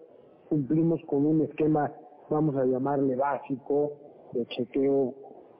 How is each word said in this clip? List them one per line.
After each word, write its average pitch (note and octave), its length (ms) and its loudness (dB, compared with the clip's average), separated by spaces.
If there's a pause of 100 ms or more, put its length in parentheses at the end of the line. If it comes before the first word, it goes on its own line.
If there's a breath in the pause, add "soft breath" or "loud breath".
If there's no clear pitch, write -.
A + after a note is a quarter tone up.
(480)
cumplimos D#3+ 560 0
con C#3+ 220 0
un D#3 160 2
esquema, D3+ 500 0 (380)
vamos D3+ 260 2
a C3+ 80 2
llamarle C3 520 2
básico, C#3+ 760 -2 (400)
de A#2+ 140 -4
chequeo C3+ 680 -2 (460)